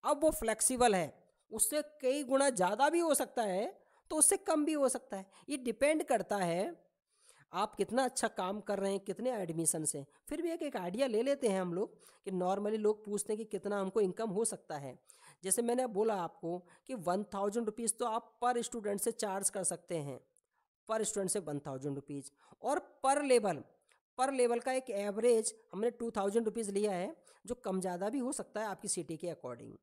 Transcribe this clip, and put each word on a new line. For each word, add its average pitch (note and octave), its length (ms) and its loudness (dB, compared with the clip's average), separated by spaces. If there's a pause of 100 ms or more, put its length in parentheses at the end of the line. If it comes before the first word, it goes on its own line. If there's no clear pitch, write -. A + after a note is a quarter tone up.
अब C#4+ 200 2
वो D#4 80 8
फ्लेक्सिबल A3+ 640 4
है, D#3 280 -2 (280)
उससे D4 300 0
कई C#4+ 420 -2
गुना C4+ 260 4
ज़्यादा G#3+ 400 2
भी E4+ 100 2
हो E4 140 4
सकता B3 280 0
है, G#3+ 400 -2 (280)
तो D#4 60 -6
उससे D#4 220 6
कम D#4 280 2
भी D#4 80 0
हो C#4 160 2
सकता A#3+ 280 -6
है। F#3+ 80 -12 (240)
ये C#4+ 80 -4
डिपेंड C4 460 2
करता G3+ 340 0
है F#3 480 0 (680)
आप G3+ 220 -4
कितना A3+ 280 0
अच्छा B3 240 0
काम G3 320 -4
कर G3+ 200 -2
रहे G3 120 0
हैं, G3 80 -2
कितने G3+ 320 -4
एडमिशंस E3 640 2
हैं। C#3 100 -8 (240)
फिर D4+ 120 -4
भी E4 100 0
एक, E4+ 100 -2
एक C#4 160 -4
आइडिया G3 300 0
ले A3 160 2
लेते C#4 240 2
हैं F#3+ 140 2
हम F3+ 120 0
लोग G3 240 -2 (280)
कि G3 60 -6
normally G3 460 0
लोग G#3+ 280 2
पूछते G#3 280 -2
हैं G#3+ 40 -2
कि A3 80 -8
कितना G3+ 340 -4
हमको F#3+ 220 0
इनकम G3+ 280 0
हो G3+ 160 0
सकता F3 320 -6
है। C#3 220 -12 (440)
जैसे F#3+ 180 0
मैंने B3 260 0
बोला G#3+ 280 0
आपको E3+ 420 -6 (300)
कि C4 60 -8
वन F#3+ 300 -2
थाउजेंड G#3 420 -2
रुपीज G#3+ 320 -4
तो B3 80 -2
आप A3+ 380 -4
per B3 200 2
student G#3 340 -4
से A3+ 140 0
चार्ज G3 380 -2
कर F#3+ 140 -4
सकते E3+ 340 -4
हैं, C#3 220 -6 (720)
per A3 100 0
student G3 260 -2
से G3+ 120 0
वन D3+ 200 -6
थाउजेंड C#3 360 -6
रुपीज। C#3+ 360 -10 (300)
और D4 440 -2
per C#4+ 160 4
level, A3+ 360 4 (600)
per C4 120 2
level A#3+ 320 2
का C4 100 -2
एक C4 160 -4
एवरेज G#3+ 680 2 (180)
हमने A3 180 -2
टू A#3 200 -6
थाउजेंड G3+ 340 0
रुपीज G#3+ 240 -4
लिया G3+ 220 0
है, F#3+ 240 -4 (300)
जो A#3+ 100 -6
कम F#3+ 260 -2
ज़्यादा F3+ 280 -2
भी C4+ 100 -2
हो B3 120 -2
सकता G#3+ 300 -6
है A3 60 -2
आपकी G3 200 -8
सिटी E3 300 -4
के F3+ 100 -6
according B2 440 -10 (120)